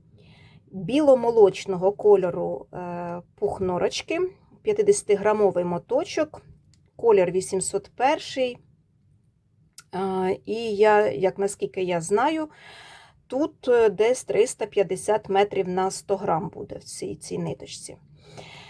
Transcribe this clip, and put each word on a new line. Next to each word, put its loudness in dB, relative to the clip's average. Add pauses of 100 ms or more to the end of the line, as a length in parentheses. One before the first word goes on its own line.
(720)
біломолочного 4
кольору, 2
е, -10 (120)
пух -4
норочки, -4 (440)
п'ятдесятиграмовий 2
моточок, -4 (540)
колір 4
вісімсот -4
перший. -2 (1400)
Е, -2 (100)
і -4
я, 4
як -2
наскільки -4
я -2
знаю, -2 (800)
тут, -4
е, 4
десь 0
триста -2
п'ятдесят -2
метрів 0
на -2
сто -4
грам -4
буде -14
в -18
цій, -12
цій -10
ниточці. -10 (720)